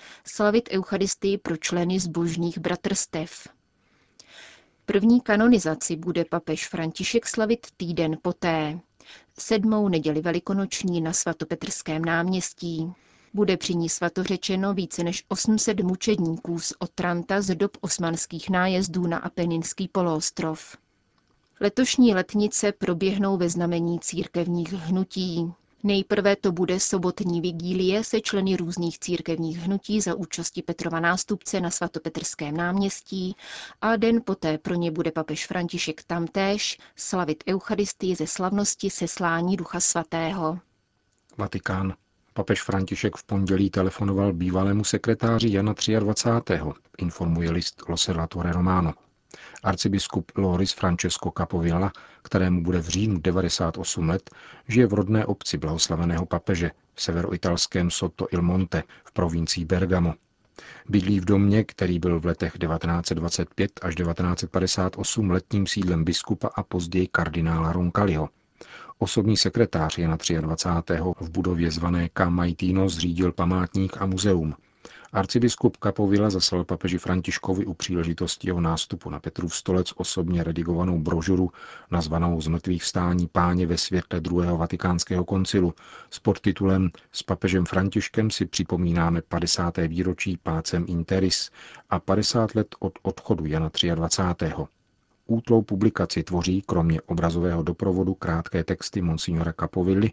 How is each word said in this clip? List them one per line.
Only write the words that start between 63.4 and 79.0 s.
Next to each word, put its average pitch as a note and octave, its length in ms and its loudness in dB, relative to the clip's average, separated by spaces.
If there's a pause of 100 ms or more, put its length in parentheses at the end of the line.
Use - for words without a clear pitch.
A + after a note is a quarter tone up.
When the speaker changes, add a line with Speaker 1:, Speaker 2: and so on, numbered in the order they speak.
Speaker 2:
pět - 280 -2
až F2 120 -4
devatenáct F2 460 0
set F2 100 -8
padesát F#2 480 0
osm G2+ 320 0
letním F#2+ 360 0
sídlem F2 380 0
biskupa F#2+ 500 -2
a G2 80 -2
později F2+ 440 0
kardinála E2 640 0
Roncalliho. F2 560 2 (720)
Osobní G#2 380 4
sekretář F2+ 640 2
Jana E2 180 2
Třiadvacátého E2+ 1040 0
v E2 100 -8
budově E2+ 400 0
zvané E2+ 480 0
Ca F2+ 100 4
Maitino F2+ 600 2
zřídil E2+ 440 0
památník F2+ 680 0
a G2 60 -2
muzeum. F#2 480 2 (580)
Arcibiskup A#2 640 2
Capovilla G2+ 540 2
zaslal F#2 340 0
papeži F2+ 340 -2
Františkovi F#2 680 -2
u D#2+ 80 -6
příležitosti E2+ 760 -2
jeho F2 120 0
nástupu E2 500 -4